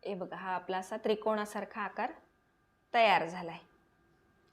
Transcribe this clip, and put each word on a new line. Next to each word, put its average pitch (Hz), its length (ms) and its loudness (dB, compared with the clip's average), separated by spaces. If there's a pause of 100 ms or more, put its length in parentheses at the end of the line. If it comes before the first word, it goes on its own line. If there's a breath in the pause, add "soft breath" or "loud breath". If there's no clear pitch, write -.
हे 196 100 -4
बघा, 180 220 -8
हा 185 180 -6
आपला 185 240 -2
असा 190 180 -6
त्रिकोणासारखा 214 840 -2
आकार 208 320 -4 (840)
तयार 196 320 6
झाला 175 240 -6
आहे. 165 100 -12 (920)